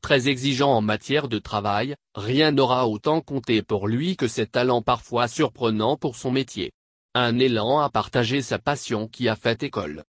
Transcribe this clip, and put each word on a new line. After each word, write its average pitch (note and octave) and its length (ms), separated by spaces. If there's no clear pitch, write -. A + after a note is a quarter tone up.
Très C3+ 280
exigeant C3+ 420
en A#2 100
matière C3 460
de A2 120
travail, G#2 540
rien C3 360
n'aura B2+ 360
autant C3 320
compté B2 420
pour G2+ 240
lui C#3 300
que A#2+ 140
ses A2 180
talents B2 340
parfois A#2+ 460
surprenants A#2+ 720
pour - 180
son - 160
métier. B2+ 400
Un A#2+ 220
élan B2 420
à C#3+ 100
partager A#2+ 520
sa A2 180
passion A2+ 500
qui - 180
a A2 80
fait A#2 260
école. E2+ 520